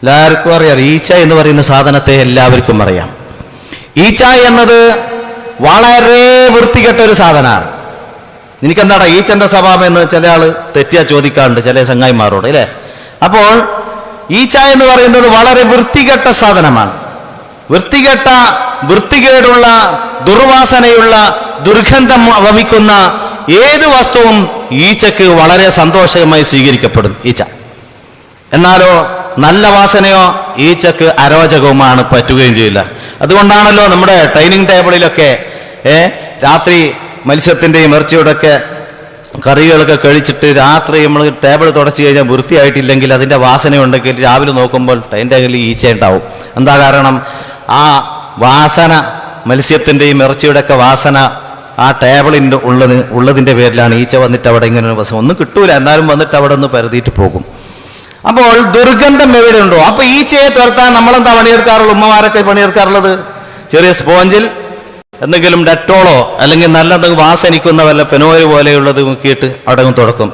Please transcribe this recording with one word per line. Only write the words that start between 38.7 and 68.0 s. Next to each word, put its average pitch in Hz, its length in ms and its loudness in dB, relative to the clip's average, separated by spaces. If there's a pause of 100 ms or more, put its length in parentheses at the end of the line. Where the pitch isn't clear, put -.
കറികളൊക്കെ 151 580 2
കഴിച്ചിട്ട് 147 440 0 (120)
രാത്രി 156 460 0
നമ്മൾ 147 160 0 (220)
ടേബിൾ 151 220 2 (100)
തുടച്ച് 147 280 -2
കഴിഞ്ഞാൽ 143 280 2
വൃത്തിയായിട്ടില്ലെങ്കിൽ 135 840 0
അതിൻ്റെ 135 280 -2
വാസന 135 400 0
ഉണ്ടെങ്കിൽ 127 320 -2 (100)
രാവിലെ 135 340 0
നോക്കുമ്പോൾ 127 380 -2 (160)
അതിൻ്റെ 123 220 -2
കയ്യിൽ 127 180 0 (140)
ഈച്ച 120 260 -2
ഉണ്ടാവും. 98 280 0 (360)
എന്താ 139 240 0
കാരണം? 135 340 0 (680)
ആ - 20 2 (600)
വാസന, 151 480 2 (560)
മത്സ്യത്തിൻ്റെയും 143 760 0
ഇറച്ചിയുടെയൊക്കെ 139 600 0
വാസന 135 320 0 (680)
ആ - 20 2 (160)
ടേബിളിൻ്റെ 139 560 2 (100)
ഉള്ളത്, 127 280 2 (220)
ഉള്ളതിൻ്റെ 135 400 0
പേരിലാണ് 117 440 0
ഈച്ച 123 200 -4
വന്നിട്ട് 123 280 -2
അവിടെ 117 200 0
ഇങ്ങനെ 117 200 -2
ഒരു 113 100 -4
വസം 107 200 -6
ഒന്നും 139 200 0
കിട്ടൂല, 185 300 0 (100)
എന്നാലും 151 320 0
വന്നിട്ട് 151 280 -2
അവിടെ 143 180 0
ഒന്ന് 139 160 -2
പരതിയിട്ട് 120 440 -4
പോകും. 95 240 -4 (880)
അപ്പോൾ 233 260 2 (200)
ദുർഗന്ധം 262 540 2 (100)
എവിടെയുണ്ടോ, 214 360 2 (120)
അപ്പൊ 220 140 -2 (140)
ഈച്ചയെ 285 400 2
തുരത്താൻ 247 400 2
നമ്മളെന്താ 240 420 2
പണിയെടുക്കാറുള്ളത്? 226 580 2
ഉമ്മമാരൊക്കെ 214 520 2
പണിയെടുക്കാറുള്ളത് 196 640 0 (600)
ചെറിയ 175 280 2
സ്പോഞ്ചിൽ 185 440 2 (800)
എന്തെങ്കിലും 170 440 -2
ഡെറ്റോളോ 170 500 2 (240)
അല്ലെങ്കിൽ 160 340 0
നല്ല 160 200 0
എന്തെങ്കിലും 170 280 0
വാസനിക്കുന്ന 165 640 0
വല്ല 151 220 2